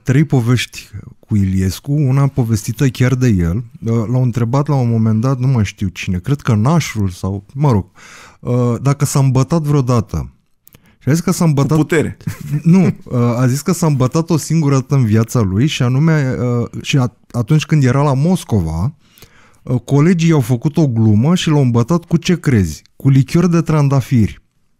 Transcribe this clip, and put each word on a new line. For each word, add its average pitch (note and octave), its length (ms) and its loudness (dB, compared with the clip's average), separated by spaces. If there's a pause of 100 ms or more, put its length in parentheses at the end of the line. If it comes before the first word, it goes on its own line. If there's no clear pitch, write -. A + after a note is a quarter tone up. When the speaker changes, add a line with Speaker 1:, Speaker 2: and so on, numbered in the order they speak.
Speaker 1:
trei C#3 220 2
povești B2 640 -2 (300)
cu - 180 -4
Iliescu, F#2+ 560 -2
una C#3 340 2
povestită A#2+ 640 0
chiar B2 260 0
de B2+ 140 2
el. F2 280 2 (280)
Uh, A2+ 80 -2 (200)
l-au B2+ 100 0
întrebat A#2+ 460 -2
la D3 60 0
un B2 160 0
moment A2 300 2
dat, C3 180 -2
nu B2 80 -2
mai B2 180 2
știu F#2+ 240 -4
cine, F2+ 300 -6
cred C#3 220 -4
că B2 140 0
Nașul A2 540 0
sau, F#2+ 360 -8 (100)
mă C#3 160 0
rog, G2+ 160 0 (540)
uh, B2 420 -2
dacă C#3 220 -2
s-a D3 140 -2
îmbătat C3+ 440 0
vreodată. C3+ 680 -2 (680)
Și - 100 -10
a C3 40 2
zis E3+ 100 0
că F#3+ 80 -2
s-a F3+ 120 -2
Speaker 2:
Cu E3 60 4
Speaker 1:
îmbătat C#3 300 0
Speaker 2:
putere. D3+ 380 0 (260)
Speaker 1:
<laughs> D3 200 -6
Nu, E3+ 220 4 (200)
uh, - 140 -4 (180)
a B2+ 100 0
zis C3+ 140 -2
că F#3+ 120 -2
s-a E3+ 140 -2
îmbătat D3 440 0
o E3+ 60 2
singură D3 380 0
dată C3 200 0
în C3+ 100 2
viața A2 360 0
lui G#2 260 0
și - 160 -2
anume, C3+ 520 0 (260)
uh, - 220 -8
și - 160 0
a-, B2+ 180 -2 (140)
atunci C3 360 0
când D3+ 180 2
era B2+ 180 2
la C#3+ 120 0
Moscova, A#2 800 -2 (680)
uh, B2 220 -4
colegii E3 440 2
i-au D#3 120 4
făcut B2 360 -2
o D#3+ 120 2
glumă A2+ 460 2
și F3 140 -2
l-au D3 120 2
îmbătat B2 440 0
cu, E3+ 120 -2
ce E3+ 240 0
crezi, G2 420 0 (140)
cu - 120 -2
lichior C#3 380 2
de E3+ 140 2
trandafiri. C#3 840 0 (360)